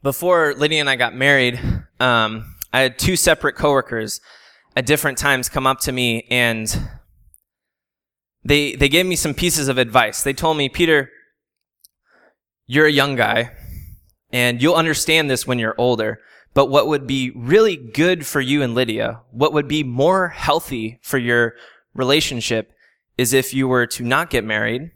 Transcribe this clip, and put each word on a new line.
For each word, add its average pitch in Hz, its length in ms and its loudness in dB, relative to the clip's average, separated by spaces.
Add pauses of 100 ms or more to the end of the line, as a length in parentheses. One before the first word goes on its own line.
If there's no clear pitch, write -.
Before 165 500 2
Lydia 151 260 0
and 143 100 0
I 131 60 2
got 120 200 -2
married, 131 440 2 (400)
um, 110 560 0 (160)
I 131 100 2
had 127 180 -2
two 180 160 0
separate 160 400 0
coworkers 123 680 -2 (540)
at 127 100 -2
different 143 320 0
times 135 320 0
come 135 160 -4
up 131 160 0
to 139 100 -4
me, 123 380 -2
and 117 600 -2 (1600)
they, 143 300 2
they 139 140 2
gave 170 160 4
me 180 100 -2
some 151 180 -2
pieces 160 340 0
of 127 100 0
advice. 117 460 2
They 139 100 -2
told 160 240 0
me, 139 120 -2
"Peter, 156 400 2 (1600)
you're 143 180 4
a 151 60 4
young 139 240 2
guy, 113 360 0 (800)
and 123 300 0
you'll 156 140 4
understand 160 540 2
this 127 180 -2
when 127 100 -2
you're 110 220 -4
older, 110 400 0 (340)
but 139 140 4
what 135 200 2
would 139 200 -2
be 127 280 -2
really 175 400 4
good 147 500 -2
for - 140 -2
you 139 220 0
and 120 140 -2
Lydia, 113 460 -2 (100)
what 147 220 0
would 147 140 0
be 151 160 0
more 160 460 2
healthy 127 720 -4
for - 160 -4
your 120 380 0 (400)
relationship, 127 760 -2 (460)
is 123 160 0
if 135 200 0
you 135 140 0
were 123 200 2
to - 160 -10
not 143 260 -2
get 120 140 -2
married 110 520 -4